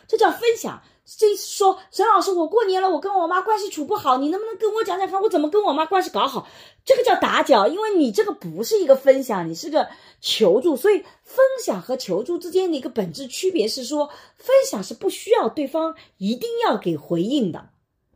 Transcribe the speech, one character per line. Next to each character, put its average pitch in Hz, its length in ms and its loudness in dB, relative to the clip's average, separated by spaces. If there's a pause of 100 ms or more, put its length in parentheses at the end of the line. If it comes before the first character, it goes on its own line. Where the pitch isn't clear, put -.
这 440 80 -2
叫 392 140 4
分 - 100 -6 (160)
享。 147 260 -10 (340)
这 415 200 4
说 381 420 0 (140)
，“沈 381 120 0
老 403 160 4
师， 381 120 0
我 330 160 0
过 427 160 2
年 370 180 0
了， 381 80 2
我 302 80 0
跟 392 160 -4
我 339 140 2
妈 359 120 0
关 427 200 0
系 403 100 -6
处 302 140 -8
不 392 100 -4
好， 262 240 0
你 285 100 -2
能 381 120 -2
不 440 40 -8
能 453 120 -8
跟 427 180 -2
我 453 80 -2
讲 359 160 -4
讲 381 80 -4
看， 381 160 -4
我 440 60 2
怎 339 120 0
么 302 80 0
跟 415 140 2
我 349 100 0
妈 311 140 -2
关 370 160 0
系 - 80 -6
搞 220 160 -2
好？” 247 220 -8 (360)
这 523 120 4
个 494 80 2
叫 392 160 4
打 247 240 2
搅， 233 240 4
因 349 120 -6
为 427 160 0
你 269 140 2
这 202 140 0
个 403 80 -4
不 170 320 -10
是 427 160 2
一 330 60 -2
个 269 100 8
分 269 260 4
享， 185 260 -4
你 165 60 -6
是 311 160 -12
个 285 160 2 (340)
求 208 400 4
助。 330 140 2
所 381 160 2
以 392 80 4 (240)
分 - 160 -14 (240)
享 202 180 -4
和 - 160 -8
求 185 280 -4
助 349 120 -6
之 339 140 -10
间 370 180 0
的 311 80 -2
一 262 40 -6
个 269 100 -10
本 185 220 -6
质 262 160 -12
区 370 240 -4
别 226 160 0
是 247 160 -8
说， 294 260 -4 (240)
分 - 140 -20 (200)
享 202 140 -6
是 - 100 -12
不 381 160 -4
需 - 220 -4
要 403 180 2
对 269 200 -6
方 320 260 -4 (220)
一 202 180 -4
定 440 140 -8 (160)
要 294 120 0
给 170 200 -4
回 170 260 -4
应 220 300 -2
的， - 160 -16 (480)